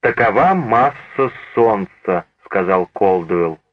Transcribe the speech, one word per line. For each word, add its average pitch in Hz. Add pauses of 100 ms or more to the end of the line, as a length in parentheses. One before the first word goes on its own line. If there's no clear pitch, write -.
«Такова 123
масса 131 (220)
солнца», — 101 (200)
сказал 92
Колдуэлл. 87 (140)